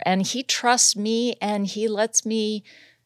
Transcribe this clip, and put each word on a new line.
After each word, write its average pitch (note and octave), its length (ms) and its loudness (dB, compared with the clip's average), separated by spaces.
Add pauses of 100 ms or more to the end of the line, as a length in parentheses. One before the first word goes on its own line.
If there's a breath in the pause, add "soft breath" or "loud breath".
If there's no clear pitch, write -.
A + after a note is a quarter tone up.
And F#3 160 2
he A#3+ 220 -4
trusts - 520 2
me, A3+ 460 -2
and G3+ 260 0
he G#3 220 -4
lets G#3+ 360 0
me G#3+ 380 -2 (420 soft breath)